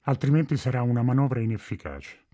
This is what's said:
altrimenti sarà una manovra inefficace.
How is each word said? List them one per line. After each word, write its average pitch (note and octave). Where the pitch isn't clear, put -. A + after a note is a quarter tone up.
altrimenti C#3
sarà B2
una A#2+
manovra B2+
inefficace. G2+